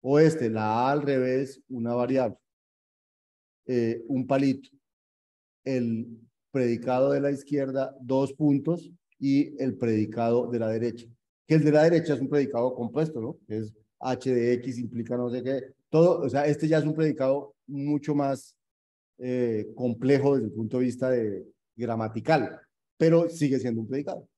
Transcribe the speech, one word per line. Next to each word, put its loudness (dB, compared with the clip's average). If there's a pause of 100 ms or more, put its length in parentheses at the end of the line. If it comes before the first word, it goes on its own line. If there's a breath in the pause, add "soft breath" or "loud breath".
O 4
este, 4
la 0
A 2
al 0
revés, -2
una -4
variable, 0 (1300)
eh, 0
un -2
palito. 0 (960)
El -4 (440)
predicado 0
de 0
la 0
izquierda, -4
dos 0
puntos, 0 (280)
y 0
el -4
predicado 0
de -2
la -2
derecha. -4 (400)
Que 2
el 6
de 4
la 8
derecha 4
es -4
un -4
predicado 0
compuesto, -4
¿no? -8 (100)
Es -8 (280)
H -2
de 2
X -6
implica -6
no -2
sé -6
qué. -4 (260)
Todo, 4
o -2
sea, 0
este 0
ya 4
es 0
un -2
predicado 0 (120)
mucho -4
más, -4 (640)
eh, -2
complejo 2
desde 0
el -8
punto -4
de 2
vista -2
de, -2 (320)
gramatical, -2 (360)
pero 4
sigue 0
siendo -2
un -8
predicado. -8